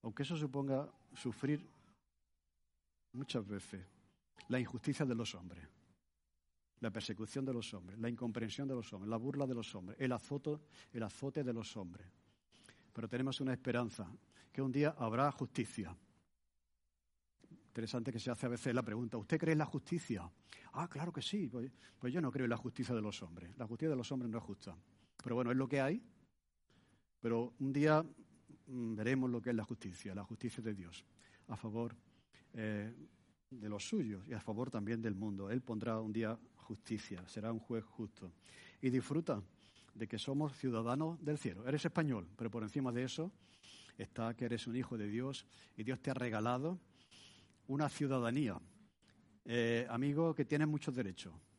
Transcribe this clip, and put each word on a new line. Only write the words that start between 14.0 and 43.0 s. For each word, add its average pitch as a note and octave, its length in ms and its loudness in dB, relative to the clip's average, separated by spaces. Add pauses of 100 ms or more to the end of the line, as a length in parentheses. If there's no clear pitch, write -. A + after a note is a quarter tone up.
que C3+ 100 -2
un C3+ 100 2
día D3 260 6
habrá A#2+ 340 4
justicia. G#2+ 640 -2 (1700)
Interesante A2+ 440 -2
que A2+ 80 -2
se B2+ 120 -2
hace A#2+ 140 0
a B2 40 2
veces A#2+ 240 0
la B2+ 100 4
pregunta, A2 340 -2
¿usted C3+ 200 0
cree D#3+ 160 4
en D3+ 60 6
la D3+ 60 4
justicia? A#2 640 -2 (440)
Ah, E3+ 140 -2
claro D#3+ 260 -4
que D3 80 -4
sí. G3 260 0
Pues, A#2+ 240 -4 (260)
pues B2 160 -2
yo F3 80 2
no C3+ 100 2
creo C3 140 2
en A#2 40 4
la A#2 80 4
justicia A#2+ 380 -2
de A2 60 2
los G#2 200 -4
hombres. F2 360 -12
La A#2 100 -6
justicia A#2+ 220 0
de D3 60 4
los B2 160 -2
hombres B2 200 0
no A2+ 60 0
es G#2+ 60 -2
justa. F#2+ 320 -10 (460)
Pero A#2 140 0
bueno, A#2+ 160 4
es B2+ 60 6
lo C3 100 4
que C#3 140 4
hay. D#3 200 2 (1200)
Pero A#2 400 2
un C3+ 120 2
día, D3+ 320 8 (640)
mm, A#2+ 280 -2
veremos B2+ 340 4
lo A#2+ 120 2
que B2 100 0
es A#2 40 4
la G#2+ 80 2
justicia, G2 520 -6
la G2+ 80 -4
justicia A2+ 400 -6
de G#2+ 100 -2
Dios, F2 320 -10 (420)
a A2+ 80 -6
favor, A2+ 400 -4 (580)
eh, G#2+ 400 -2 (560)
de G#2+ 200 -8
los G#2 180 -4
suyos A2 400 0
y C3 60 -6
a G#2+ 60 -4
favor A2+ 300 -2
también A2+ 320 0
del A2 140 0
mundo. G2 340 -2
Él B2 120 2
pondrá A2 380 0
un G#2+ 140 -2
día A2+ 240 2 (180)
justicia, G#2 720 -6
será A2+ 240 -4
un A2+ 80 0
juez A2+ 240 -2
justo. G2 480 -10 (500)
Y C3 80 6
disfruta C3 520 2 (520)
de A2 140 -4
que A2 120 -2
somos C#3 360 0
ciudadanos C3+ 680 0
del D3+ 140 0
cielo. G#2+ 300 -4
Eres D3 160 2
español, C#3 440 2 (100)
pero A2+ 140 -2
por A#2 120 -2
encima B2+ 280 2
de A#2+ 120 2